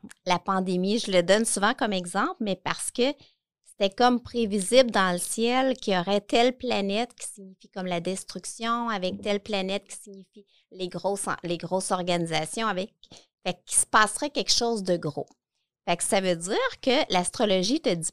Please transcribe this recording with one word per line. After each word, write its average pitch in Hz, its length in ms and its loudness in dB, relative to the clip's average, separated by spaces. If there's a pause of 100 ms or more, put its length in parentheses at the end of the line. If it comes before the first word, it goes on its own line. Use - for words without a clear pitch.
(260)
la 175 140 0
pandémie, 190 580 0
je 196 140 -6
le 180 100 6
donne 202 220 4
souvent 196 300 0
comme 220 180 -2
exemple, 190 480 -2
mais 196 160 -2
parce - 340 -6
que 254 220 0 (520)
c'était 196 300 -2
comme 240 260 4
prévisible 226 720 2
dans 190 220 4
le 175 60 0
ciel 247 580 0
qu'il 196 180 -2
y 180 40 2
aurait 196 220 2
telle 247 360 2
planète 208 580 -2
qui - 140 -12
signifie 190 420 -20
comme 185 160 -8
la 175 140 -2
destruction, 226 880 -6
avec 190 320 -4
telle 208 180 0
planète 196 480 -4
qui - 80 -16
signifie 196 500 -20 (240)
les 185 180 -6
grosses 190 400 -4
en-, 156 160 -2
les 170 120 -2
grosses 185 340 -4
organisations, 175 760 -2
avec, 196 260 -4 (540)
fait 180 100 -4 (100)
qu'il - 120 -2
se - 80 2
passerait 226 440 2
quelque - 220 0
chose 233 300 0
de 180 140 2
gros. 165 300 -6 (640)
Fait 175 80 2
que - 80 -4
ça 196 160 2
veut 180 160 2
dire 311 460 -2
que 269 300 2
l'astrologie 190 680 2
te 220 140 0
dit 160 180 -4